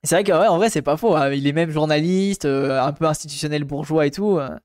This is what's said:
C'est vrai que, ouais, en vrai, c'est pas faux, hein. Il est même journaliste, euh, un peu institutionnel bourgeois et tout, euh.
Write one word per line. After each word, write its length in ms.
C'est 140
vrai 80
que, 80
ouais, 160
en 100
vrai, 100
c'est 140
pas 160
faux, 160
hein. 180
Il 140
est 60
même 180
journaliste, 760
euh, 380
un 100
peu 140
institutionnel 580
bourgeois 400
et 60
tout, 260
euh. 280